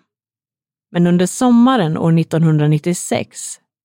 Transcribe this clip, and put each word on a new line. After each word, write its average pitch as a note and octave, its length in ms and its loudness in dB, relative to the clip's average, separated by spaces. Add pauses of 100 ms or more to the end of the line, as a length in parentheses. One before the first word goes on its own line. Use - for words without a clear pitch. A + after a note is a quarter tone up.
(920)
Men F3 160 0
under F3 200 2
sommaren A#3+ 720 2
år E3 140 0
nittonhundranittiosex D#3+ 1300 -2 (440)